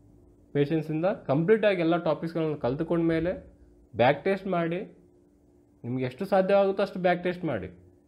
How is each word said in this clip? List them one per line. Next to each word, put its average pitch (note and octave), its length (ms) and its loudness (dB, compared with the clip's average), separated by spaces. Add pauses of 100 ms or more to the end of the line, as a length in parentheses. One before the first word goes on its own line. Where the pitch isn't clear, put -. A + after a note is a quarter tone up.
(540)
ಪೇಷನ್ಸಿಂದ D#3 520 0
ಕಂಪ್ಲೀಟಾಗಿ G3 760 2
ಎಲ್ಲ E3+ 160 2
ಟಾಪಿಕ್ಸ್ಗಳನ್ನ D#3 580 -2
ಕಲ್ತ್ಕೊಂಡ D#3+ 480 -2
ಮೇಲೆ E3 480 -2 (440)
ಬ್ಯಾಕ್ C3 280 4
ಟೆಸ್ಟ್ G3 240 -2
ಮಾಡಿ, F3 500 -4 (840)
ನಿಮ್ಗೆ B2+ 220 -4
ಎಷ್ಟು D#3 200 -8
ಸಾಧ್ಯವಾಗುತ್ತೋ G3 580 2
ಅಷ್ಟು F#3+ 160 -6
ಬ್ಯಾಕ್ F3 240 0
ಟೆಸ್ಟ್ F3+ 220 -4
ಮಾಡಿ, G#2 220 -4 (400)